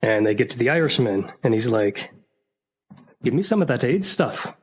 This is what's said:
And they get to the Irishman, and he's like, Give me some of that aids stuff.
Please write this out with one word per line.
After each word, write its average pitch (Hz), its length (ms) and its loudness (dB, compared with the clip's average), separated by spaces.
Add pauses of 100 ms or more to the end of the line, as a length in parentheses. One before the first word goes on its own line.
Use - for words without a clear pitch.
And 110 240 2
they 110 80 2
get 117 160 0
to - 80 -6
the 120 120 2
Irishman, 131 600 0 (100)
and 117 120 2
he's 113 140 0
like, 107 440 -2 (1080)
Give 123 100 -2
me 143 100 0
some 202 200 0
of 165 60 0
that 123 160 0
aids 190 220 0
stuff. - 560 -2